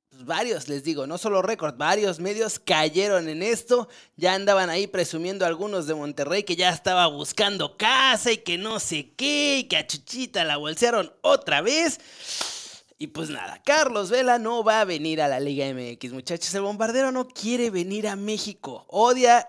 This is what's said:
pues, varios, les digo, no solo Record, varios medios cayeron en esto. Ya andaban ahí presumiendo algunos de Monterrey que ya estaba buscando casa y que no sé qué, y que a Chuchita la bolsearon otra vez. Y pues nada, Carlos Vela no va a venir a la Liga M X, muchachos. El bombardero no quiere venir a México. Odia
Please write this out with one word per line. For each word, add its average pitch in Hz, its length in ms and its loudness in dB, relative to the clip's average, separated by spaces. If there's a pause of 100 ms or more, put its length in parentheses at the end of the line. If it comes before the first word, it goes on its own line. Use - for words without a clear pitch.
pues, 131 160 -20
varios, 170 440 -4
les 139 140 -6
digo, 143 240 -4
no 165 120 -8
solo 196 240 2
Record, 170 340 -2
varios 175 440 0
medios 208 380 -4
cayeron 170 720 2
en 156 140 -6
esto. 233 440 0 (300)
Ya 180 160 2
andaban 190 380 2
ahí 190 160 -2
presumiendo 185 580 -4
algunos 175 420 -2
de 156 80 -2
Monterrey 147 480 -4
que 180 140 -4
ya 180 140 4
estaba 180 360 2
buscando 160 680 -2
casa 247 560 2
y 214 60 0
que 175 180 -4
no 214 240 -4
sé 151 340 -6
qué, 285 440 0
y 254 60 -2
que - 120 -2
a 156 100 0
Chuchita 208 560 -6
la 147 140 0
bolsearon 175 640 0
otra 151 400 2
vez. 294 400 0 (1000)
Y 147 100 -10
pues 160 220 -8
nada, - 340 -10
Carlos 247 460 2
Vela 247 280 4
no 226 240 -2
va 220 180 4
a 214 40 4
venir 160 360 -2
a 147 60 2
la 135 140 0
Liga 139 260 -2
M 127 240 -6
X, 120 220 -12
muchachos. 170 420 -6
El 196 60 -2
bombardero 220 500 0
no 254 160 -2
quiere 240 420 -2
venir 196 380 -4
a 202 80 -4
México. 202 720 -8
Odia 240 640 6